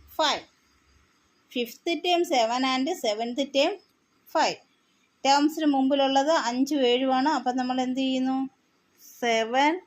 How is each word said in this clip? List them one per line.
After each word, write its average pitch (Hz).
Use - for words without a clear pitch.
five. 285
Fifth 240
term 349
seven 240
and 262
seventh 233
term 311
five. 240
ടേംസിന് 302
മുമ്പിലുള്ളത് 269
അഞ്ചും 269
ഏഴുമാണ്. 262
അപ്പം 247
നമ്മൾ 254
എന്ത് 262
ചെയ്യുന്നു? 262
സെവൻ 240